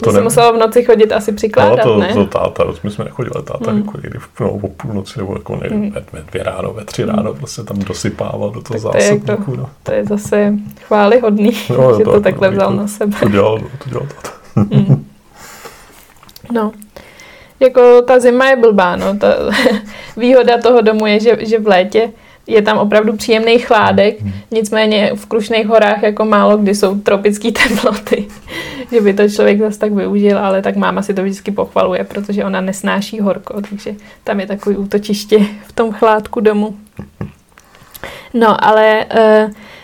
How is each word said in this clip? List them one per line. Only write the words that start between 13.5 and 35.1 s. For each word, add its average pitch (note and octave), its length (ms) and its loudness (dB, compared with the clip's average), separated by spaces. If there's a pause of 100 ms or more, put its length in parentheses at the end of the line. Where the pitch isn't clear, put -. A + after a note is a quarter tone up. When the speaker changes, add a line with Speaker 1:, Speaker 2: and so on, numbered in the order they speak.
Speaker 2:
no, - 80 -10 (160)
to C3 60 -14
dělal B2+ 260 -8
táta. - 200 -16 (400)
Speaker 1:
Hmm. C3+ 300 2 (1500)
No. G#3+ 200 -2 (880)
Jako B3 420 6
ta B3+ 180 4
zima B3 300 4
je C4+ 60 4
blbá, G3+ 400 4
no. G3 220 -2
Ta G3+ 100 0 (500)
<laughs> - 400 -16
výhoda A#3+ 400 4
toho A#3 240 4
domu G#3+ 240 2
je, G#3+ 140 2
že, A3 260 4
že A3 140 0
v G#3+ 80 -4
létě G#3 440 2 (360)
je A3 140 4
tam G#3+ 160 0
opravdu G#3+ 400 2
příjemný A3+ 420 2
chládek, G3+ 600 2
Speaker 2:
Hmm. G3+ 100 -6 (200)
Speaker 1:
nicméně G#3+ 640 0
v G#3 100 -12
Krušných A3 420 -2
horách G#3+ 360 2
jako G#3+ 220 0
málo G#3 320 4
kdy G3+ 180 2
jsou G3+ 240 0
tropický G#3 520 0
<laughs> - 180 -2
teploty, G#3 560 -2 (680)
že A#3 100 2
by G3+ 120 2
to G#3 160 2
člověk G#3 300 2
zas G#3+ 180 -2
tak G#3+ 160 -2
využil, G3+ 460 0
ale G3 220 0
tak G3 140 -4
máma F#3+ 260 -2
si G3+ 120 -4
to F#3+ 100 -4
vždycky G3 280 -6
pochvaluje, F#3+ 520 -2
protože G3+ 420 -6
ona F#3+ 160 -4
nesnáší G3 580 -6
horko, G3+ 500 -4
takže G#3 260 -12 (280)
tam G#3+ 160 -4
je F#3+ 80 -6
takový G3+ 300 -4
útočiště G#3 600 0 (280)